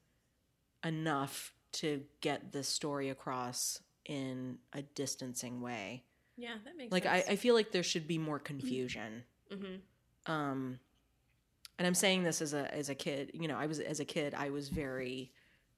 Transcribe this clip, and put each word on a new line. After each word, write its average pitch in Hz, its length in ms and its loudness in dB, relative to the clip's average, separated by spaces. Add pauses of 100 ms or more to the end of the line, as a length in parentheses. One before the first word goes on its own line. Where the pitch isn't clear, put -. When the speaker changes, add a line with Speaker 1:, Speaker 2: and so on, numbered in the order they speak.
(840)
Speaker 1:
enough 156 680 0 (200)
to 147 280 0 (200)
get - 320 0
this 139 160 -2
story 143 400 0
across 127 720 -2 (240)
in 131 520 -4 (140)
a 143 100 -6
distancing 127 800 -4
way. 120 420 -4 (340)
Speaker 2:
Yeah, 240 160 -8 (100)
that 330 140 -16
makes 247 140 -6
Speaker 1:
Like, 180 120 4
Speaker 2:
sense. 175 240 6
Speaker 1:
I, 208 60 4
I - 20 4
feel 240 180 8
like 220 180 6
there 180 120 4
should 160 240 0
be 165 100 2
more 156 220 0
confusion. 127 840 -4 (280)
Speaker 2:
Mm-hmm. 190 800 -8
Speaker 1:
Um, 135 480 0 (960)
and 180 80 4
I'm 180 100 6
saying 185 280 6
this 160 180 4
as 147 120 0
a, 143 200 0
as 143 140 -2
a 139 80 -2
kid, 139 380 -2
you 160 160 -2
know, 127 80 0
I 135 80 0
was, 151 160 0
as 147 180 -2
a 143 60 0
kid, 143 280 0
I 143 180 0
was 143 180 -4
very, 131 640 -2 (440)